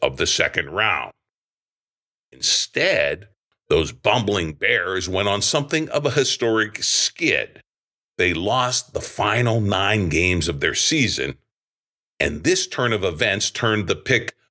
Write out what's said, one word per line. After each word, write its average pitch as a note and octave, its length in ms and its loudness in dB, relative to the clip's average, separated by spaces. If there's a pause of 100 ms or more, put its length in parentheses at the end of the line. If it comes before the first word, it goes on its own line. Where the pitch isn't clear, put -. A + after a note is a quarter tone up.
of C2+ 160 0
the C#2+ 80 0
second D2 460 0
round. F2+ 420 -2 (1160)
Instead, - 960 0 (420)
those D#2 220 2
bumbling G2+ 640 0
Bears F#2 540 -2
went F#2 200 0
on G2+ 160 0
something D#3 460 0
of D3 180 0
a C3+ 40 -2
historic A2+ 720 0
skid. - 800 -2 (560)
They F2+ 160 2
lost A#2+ 600 -2
the - 80 -4
final A2+ 600 0
nine G2+ 480 2
games E2+ 380 2
of D2 140 -4
their D2+ 120 0
season, G#2+ 640 0 (840)
and D2+ 240 -2
this F#3 220 2
turn B2+ 260 -2
of G#2 120 0
events G2 480 0
turned G#2+ 360 0
the G2 80 2
pick - 380 -2 (180)